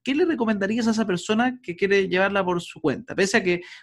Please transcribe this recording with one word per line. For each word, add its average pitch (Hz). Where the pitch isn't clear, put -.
¿Qué 262
le 311
recomendarías 226
a 233
esa 214
persona 214
que 175
quiere 196
llevarla 190
por 175
su -
cuenta? 123
Pese 196
a 196
que, 175